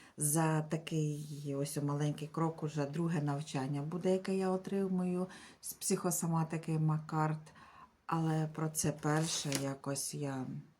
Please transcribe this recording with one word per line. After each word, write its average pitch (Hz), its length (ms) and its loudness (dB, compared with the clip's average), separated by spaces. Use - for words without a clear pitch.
за 156 440 4
такий 151 920 -2
ось 143 220 -2
маленький 147 500 0
крок 160 360 0
уже 147 220 0
друге 156 360 0
навчання 143 600 -2
буде, 175 300 0
яке 190 240 2
я 190 140 2
отримую 185 800 0
з - 120 -10
психосоматики 165 1040 0
Маккарт. 156 760 2
Але 160 420 2
про 156 220 -2
це 156 220 2
перше 156 580 0
якось 139 520 -4
я 139 320 -4